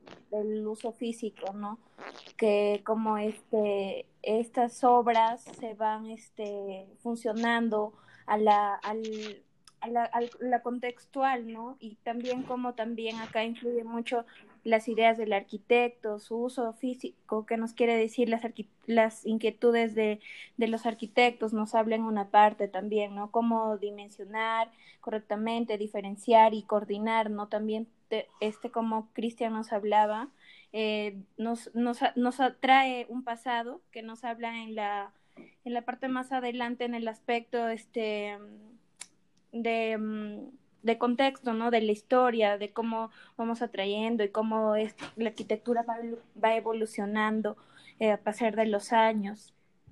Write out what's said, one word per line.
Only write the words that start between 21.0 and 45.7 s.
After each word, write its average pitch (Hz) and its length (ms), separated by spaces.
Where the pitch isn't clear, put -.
nos 214 220
habla 220 220
en 226 60
una 208 280
parte 214 380
también, 202 460
¿no? 202 160
Cómo 226 460
dimensionar 208 960
correctamente, 220 720
diferenciar 214 800
y 214 80
coordinar, 214 680
¿no? 208 180
También 214 380
te-, 220 180
este, 214 300
como 226 420
Cristian 233 400
nos 220 180
hablaba, 214 600
eh, 208 460
nos, 226 380
nos 240 280
a-, 262 140
nos 247 240
atrae 262 680
un 247 120
pasado 240 600
que 226 100
nos 226 220
habla 233 380
en 220 120
la, 202 380
en 240 80
la 240 80
parte 247 260
más 254 240
adelante 247 520
en 240 100
el 233 120
aspecto, 233 600
este, 214 720
de, 226 460
mm, 214 500
de 226 140
contexto, 247 560
¿no? 233 160
De 233 120
la 208 100
historia, 226 680
de 208 140
cómo 226 380
vamos 233 260
atrayendo 214 600
y 202 60
cómo 220 440
es, 214 200
la 226 140
arquitectura 220 520